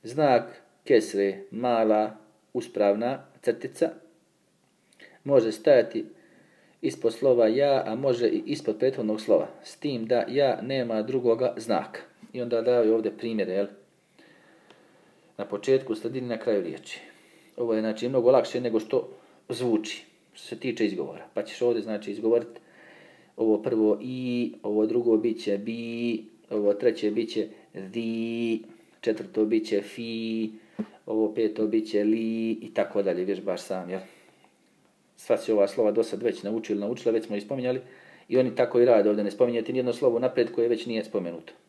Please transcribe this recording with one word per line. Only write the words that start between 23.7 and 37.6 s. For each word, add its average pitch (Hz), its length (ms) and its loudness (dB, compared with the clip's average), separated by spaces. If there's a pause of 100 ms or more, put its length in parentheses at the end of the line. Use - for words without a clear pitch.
i, 127 500 -4 (100)
ovo 107 240 0
drugo 117 300 2
bit 110 260 -2
će 101 160 -2
bi, 117 680 -6 (260)
ovo 104 240 2
treće 110 360 2
bit 110 220 -2
će 107 160 -2 (260)
di, 113 880 -4 (380)
četvrto 107 440 -2
bit 107 240 0
će 101 140 0
fi, 113 680 -6 (560)
ovo 110 280 0
peto 110 320 0
bit 107 240 -2
će 104 140 0
li 113 460 0
i 110 240 -6
tako 101 280 0
dalje, 92 220 0
vježbaš 92 360 -4
sam, 90 300 -8
jel? 92 100 -6 (1160)
Sva - 200 0
si - 160 -4
ova 101 160 4
slova 107 220 2
do 110 120 0
sad 113 200 -4
već 110 200 -2
naučili, 107 380 -4
naučila, 113 320 -2
već 110 140 0
smo 107 100 -6
ih 101 60 -6
spominjali 127 380 -4 (480)